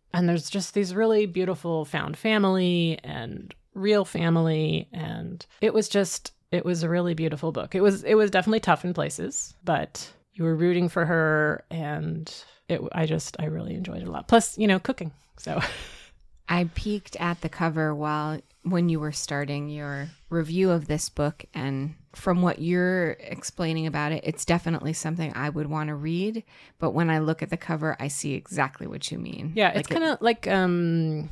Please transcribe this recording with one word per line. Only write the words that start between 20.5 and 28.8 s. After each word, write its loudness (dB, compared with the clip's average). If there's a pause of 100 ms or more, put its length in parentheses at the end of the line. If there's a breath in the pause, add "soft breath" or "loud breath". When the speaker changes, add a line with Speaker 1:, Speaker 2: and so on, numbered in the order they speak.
Speaker 2:
of 2
this -2
book, -2 (100)
and -4 (180)
from 2
what 2
you're 2 (100)
explaining -4
about -2
it, -4
it's -4
definitely 0
something -4
I -2
would -4
wanna -4
read. -2 (380 loud breath)
But 2
when 2
I 2
look 0
at -6
the -4
cover, -4
I -4
see -4
exactly -4